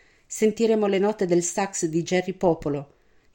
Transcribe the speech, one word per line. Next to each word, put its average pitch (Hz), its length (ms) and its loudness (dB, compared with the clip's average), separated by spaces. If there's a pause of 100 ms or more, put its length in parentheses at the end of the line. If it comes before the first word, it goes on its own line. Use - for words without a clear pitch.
(260)
sentiremo 220 600 2
le 196 120 0
note 202 260 0
del 175 180 2
sax 196 420 -4
di 165 180 -2
Gerry 180 300 -2
Popolo, 165 640 -2 (400)